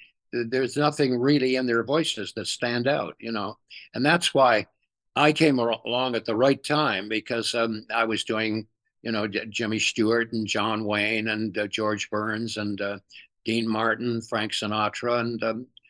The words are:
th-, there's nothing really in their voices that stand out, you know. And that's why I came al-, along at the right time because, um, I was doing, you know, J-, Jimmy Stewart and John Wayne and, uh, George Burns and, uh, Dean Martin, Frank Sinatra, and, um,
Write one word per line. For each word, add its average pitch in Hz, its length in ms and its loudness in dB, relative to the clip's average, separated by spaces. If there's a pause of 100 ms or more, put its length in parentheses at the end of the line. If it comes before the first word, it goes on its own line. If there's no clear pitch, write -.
(340)
th-, 120 160 -2
there's 131 280 0
nothing 147 420 2
really 131 360 4
in 127 100 0
their 117 180 2
voices 123 520 -2
that 101 120 -6
stand 120 400 -2
out, 135 320 -2
you 113 120 -8
know. 107 260 -6 (360)
And 120 120 -2
that's 170 280 2
why 120 340 6 (480)
I 151 180 6
came 147 260 4
al-, 117 260 0
along 123 300 0
at 110 100 -4
the 113 100 0
right 135 280 4
time 120 460 0
because, 110 460 -2
um, 113 380 -2
I 117 120 2
was 110 180 0
doing, 110 440 -2 (340)
you 110 100 -6
know, 107 160 0
J-, 104 200 -4
Jimmy 110 320 -2
Stewart 113 540 0
and 110 140 -2
John 107 380 -2
Wayne 107 440 0
and, 107 280 -4
uh, 104 100 0
George 107 420 -2
Burns 107 480 -4
and, 104 240 -4
uh, 101 180 -6 (440)
Dean 113 240 0
Martin, 113 540 0
Frank 110 320 -4
Sinatra, 107 680 -2
and, 117 240 -4
um, 113 240 -4 (220)